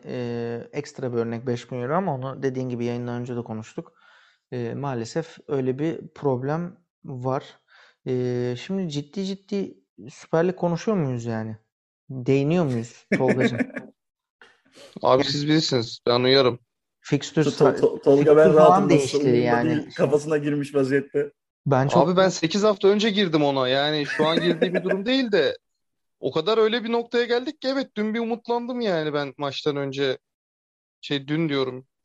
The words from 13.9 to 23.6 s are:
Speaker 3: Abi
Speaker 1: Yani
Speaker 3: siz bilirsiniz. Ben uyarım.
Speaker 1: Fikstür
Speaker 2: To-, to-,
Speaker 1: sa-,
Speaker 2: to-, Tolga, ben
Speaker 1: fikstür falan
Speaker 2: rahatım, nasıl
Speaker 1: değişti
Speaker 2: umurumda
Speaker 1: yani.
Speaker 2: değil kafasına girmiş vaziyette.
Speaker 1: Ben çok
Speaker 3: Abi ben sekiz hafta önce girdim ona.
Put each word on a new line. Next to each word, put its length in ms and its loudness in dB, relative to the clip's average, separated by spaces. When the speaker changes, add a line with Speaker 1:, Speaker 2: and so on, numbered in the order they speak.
Speaker 3:
Abi 220 4
Speaker 1:
Yani 80 -2
Speaker 3:
siz 160 -2
bilirsiniz. 600 0
Ben 160 4
uyarım. 360 4
Speaker 1:
Fikstür 420 -2
Speaker 2:
To-, 80 2
to-, 140 2
Speaker 1:
sa-, 140 4
Speaker 2:
to-, 220 2
Tolga, 360 6
ben 60 8
Speaker 1:
fikstür 140 6
falan 120 10
Speaker 2:
rahatım, 200 4
nasıl 0 -
Speaker 1:
değişti 280 2
Speaker 2:
umurumda 200 4
Speaker 1:
yani. 320 2
Speaker 2:
değil 240 -2
kafasına 440 0
girmiş 380 -2
vaziyette. 560 0
Speaker 1:
Ben 220 2
çok 220 6
Speaker 3:
Abi 80 2
ben 120 4
sekiz 340 -2
hafta 240 2
önce 220 4
girdim 340 2
ona. 240 2